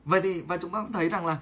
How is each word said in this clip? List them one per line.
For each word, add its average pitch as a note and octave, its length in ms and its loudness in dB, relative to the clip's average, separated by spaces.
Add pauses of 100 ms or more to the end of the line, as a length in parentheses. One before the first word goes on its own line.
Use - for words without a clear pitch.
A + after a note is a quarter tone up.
Vậy F3+ 160 6
thì, F3+ 200 0
và F3 160 -4
chúng E3+ 140 -6
ta A3 120 -4
cũng - 100 -8
thấy E3+ 160 2
rằng F3+ 180 -2
là D#3+ 160 0